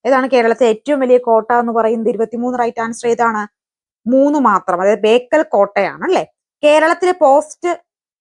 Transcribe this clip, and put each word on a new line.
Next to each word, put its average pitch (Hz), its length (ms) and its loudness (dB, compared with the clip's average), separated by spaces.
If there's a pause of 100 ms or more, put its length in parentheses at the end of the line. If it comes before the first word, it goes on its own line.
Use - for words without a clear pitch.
ഏതാണ് 262 240 0
കേരളത്തിലെ 233 380 2
ഏറ്റവും 269 320 -2
വലിയ 247 180 2
കോട്ട 226 340 0
എന്ന് 240 200 0
പറയുന്നത്? 226 360 -2
ഇരുപത്തിമൂന്ന് 240 500 -6
റൈറ്റ് 240 220 -4
ആൻസർ 233 280 -8
ഏതാണ്? 233 340 -2 (720)
മൂന്ന് 285 260 2
മാത്രം, 185 440 0
അതായത് 202 160 2
ബേക്കൽ 247 440 0
കോട്ടയാണ് 196 640 -2
അല്ലെ. 311 220 -2 (380)
കേരളത്തിലെ 320 480 2
പോസ്റ്റ് 302 580 0 (500)